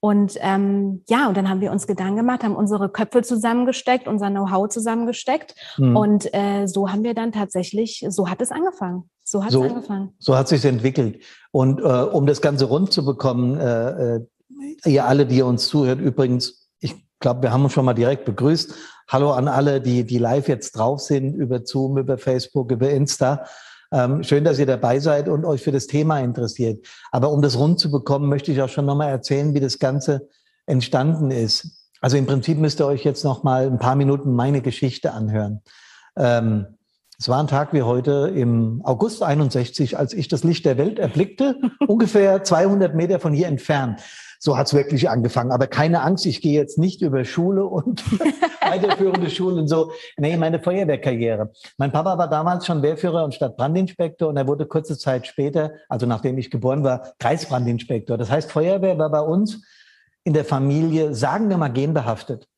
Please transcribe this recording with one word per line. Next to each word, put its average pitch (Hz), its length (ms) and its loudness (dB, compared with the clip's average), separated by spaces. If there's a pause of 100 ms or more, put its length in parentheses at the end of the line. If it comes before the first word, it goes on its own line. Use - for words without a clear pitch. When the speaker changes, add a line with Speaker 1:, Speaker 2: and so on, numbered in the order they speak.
Speaker 1:
Und, 202 400 2
ähm, 196 640 0
ja, 247 220 2
und 196 80 0
dann 190 100 0
haben 190 140 0
wir 202 100 -2
uns - 160 -4
Gedanken 196 300 -2
gemacht, 247 260 0
haben 208 140 -2
unsere 202 320 0
Köpfe 220 320 0
zusammengesteckt, 247 840 0
unser 202 260 -2
Know-how 196 360 0
zusammengesteckt. 233 880 -4 (220)
Speaker 2:
Mhm. 131 180 6
Speaker 1:
Und, 208 380 2
äh, 202 340 0
so 196 240 -2
haben 214 140 -2
wir 233 80 -2
dann 226 180 -4
tatsächlich, 208 800 -4
so 185 200 -2
hat 185 120 -4
es 254 100 -4
angefangen. 190 580 -6 (140)
So 202 200 -4
hat 220 60 -4
es 240 40 0
Speaker 2:
So, 131 100 4
Speaker 1:
angefangen. 196 560 -6
Speaker 2:
so 131 160 2
hat 131 140 2
sich's 139 160 2
entwickelt. 127 580 0 (280)
Und, 135 280 2
äh, - 40 -6
um 151 420 2
das 143 160 2
Ganze 143 240 2
rund 156 260 0
zu 143 140 0
bekommen, 127 520 0
äh, 120 580 -2
äh, 117 100 -6 (600)
ihr 135 200 4
alle, 139 200 4
die 123 120 2
ihr 131 80 4
uns 123 220 0
zuhört, 135 320 2
übrigens, 127 720 -2 (100)
ich - 160 -8 (240)
glaub, 131 220 0
wir 120 120 2
haben 131 100 4
uns 135 80 2
schon 135 140 2
mal 123 80 4
direkt 123 320 0
begrüßt. 123 480 0 (340)
Hallo 139 240 2
an 131 160 0
alle, 139 320 2
die, 123 240 0
die 120 140 -2
live 123 320 0
jetzt 123 220 -4
drauf 123 300 -2
sind, 135 340 -2
über 123 300 -4
Zoom, 135 320 -2
über 131 200 -2
Facebook, 127 540 -2
über 127 180 0
Insta. 139 560 0 (480)
Ähm, 127 300 0
schön, 147 200 2
dass 151 160 2
ihr 143 60 4
dabei 123 340 0
seid 147 300 0
und 160 160 0
euch 147 160 -2
für 147 100 -2
das 135 160 -2
Thema 151 320 0
interessiert. 117 680 -4 (260)
Aber 131 200 2
um 143 100 2
das 135 160 2
rund 156 220 4
zu 151 120 0
bekommen, 143 360 0
möchte 143 240 0
ich 135 100 0
auch 131 80 -2
schon 143 180 -2
nochmal 143 220 0
erzählen, 139 440 -2
wie 143 80 2
das 131 180 -2
Ganze 139 480 -2 (380)
entstanden 139 680 0
ist. - 580 -4 (120)
Also 139 160 2
im 135 80 2
Prinzip 139 320 0
müsst 151 240 0
ihr 143 60 4
euch 139 180 0
jetzt 143 180 -2
nochmal 131 440 2
ein 123 120 0
paar 127 160 2
Minuten 139 380 2
meine 127 280 2
Geschichte 127 520 -4
anhören. 107 480 -4 (560)
Ähm, 113 480 2 (540)
es - 100 -8
war 131 100 2
ein 151 60 0
Tag 143 260 0
wie 143 120 2
heute 139 500 0
im 117 500 0
August 165 380 0
einundsechzig, 143 720 0
als 139 160 -2
ich 190 160 -6
das 143 160 -2
Licht 165 220 0
der 131 140 2
Welt 165 180 0
erblickte, 202 580 0 (160)
<laughs> - 160 -2
ungefähr 202 560 4
zweihundert 185 520 2
Meter 175 240 0
von 160 120 0
hier 151 140 2
entfernt. 135 560 -2 (380)
So 135 180 0
hat's 139 160 0
wirklich 143 340 2
angefangen. 123 440 0
Aber 127 160 2
keine 160 340 2
Angst, 180 240 0
ich 151 160 -2
gehe 151 180 4
jetzt 147 200 0
nicht 185 240 0
über 135 200 0
Schule 190 440 0
und 185 360 -4 (160)
<laughs> 320 480 -2
weiterführende 185 640 0
Schulen 180 300 -2
und 156 80 0
so. 160 240 2 (260)
Nee, 156 180 0
meine 160 240 0
Feuerwehrkarriere. 127 920 0 (260)
Mein 135 140 0
Papa 170 260 0
war 170 100 0
damals 165 380 0
schon 160 160 0
Wehrführer 160 420 0
und 143 120 -4
Stadtbrandinspektor 165 920 -2
und 143 100 -2
er 135 100 0
wurde 143 180 -2
kurze 156 320 -4
Zeit 127 300 -4
später, 151 460 -4 (160)
also 123 180 -2
nachdem 127 320 -2
ich 120 100 -8
geboren 131 340 -2
war, 127 200 0 (160)
Kreisbrandinspektor. 120 960 -2
Das 110 140 -4
heißt, 156 200 -2
Feuerwehr 180 460 0
war 151 140 0
bei 151 100 0
uns 185 400 -2 (600)
in 156 100 0
der 147 120 2
Familie, 151 680 0
sagen 151 360 0
wir 185 80 2
mal, 147 140 0
genbehaftet. 127 760 -2 (100)